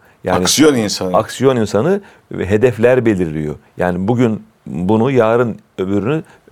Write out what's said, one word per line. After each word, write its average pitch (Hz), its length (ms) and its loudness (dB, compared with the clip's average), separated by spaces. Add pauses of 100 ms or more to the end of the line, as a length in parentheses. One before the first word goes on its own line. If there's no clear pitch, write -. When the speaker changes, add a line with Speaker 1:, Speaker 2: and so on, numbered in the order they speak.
(240)
Speaker 1:
Yani 90 140 0
Speaker 2:
Aksiyon 135 360 2
insanı. 98 420 -2
Speaker 1:
aksiyon 127 400 0
insanı 117 440 0 (320)
ve 92 140 -6
hedefler 110 600 2
belirliyor. 78 480 -2 (220)
Yani 90 320 -2
bugün 117 340 0 (240)
bunu, 104 440 0
yarın 117 480 2 (200)
öbürünü, 101 440 -2 (300)